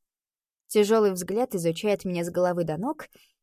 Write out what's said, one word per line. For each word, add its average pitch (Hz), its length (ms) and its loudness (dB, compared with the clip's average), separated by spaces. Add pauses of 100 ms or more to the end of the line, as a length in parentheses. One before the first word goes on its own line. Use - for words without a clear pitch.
(680)
Тяжёлый 208 440 4
взгляд 190 440 -4
изучает 175 500 -2
меня 175 180 -2
с 170 60 -6
головы 180 340 0
до 156 140 -4
ног 254 300 -6 (360)